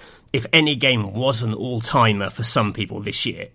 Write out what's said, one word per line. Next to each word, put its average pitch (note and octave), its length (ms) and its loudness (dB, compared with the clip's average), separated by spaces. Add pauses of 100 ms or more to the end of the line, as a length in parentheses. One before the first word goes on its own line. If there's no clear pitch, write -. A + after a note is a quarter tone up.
(320)
if A#2 180 -2
any D3+ 260 4
game A#2 360 0
was A#2+ 300 0
an A2 100 -2
all-timer A2+ 800 0
for - 120 -6
some A2+ 300 4
people G2 280 -8
this G#2 260 -6
year, F2 280 -8